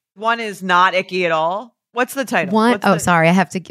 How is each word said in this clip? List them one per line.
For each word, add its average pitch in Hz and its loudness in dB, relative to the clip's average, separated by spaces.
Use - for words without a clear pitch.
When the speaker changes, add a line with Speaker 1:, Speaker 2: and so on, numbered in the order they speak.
Speaker 1:
One 226 -4
is 202 -10
not 180 4
icky 185 -2
at 165 0
all. 175 -4
What's 247 -2
the 269 -4
title? 185 -2
Speaker 2:
One, 220 4
Speaker 1:
What's 208 -2
Speaker 2:
oh, 202 4
Speaker 1:
the 165 -2
Speaker 2:
sorry. 165 2
I - 4
have 185 2
to, 190 -8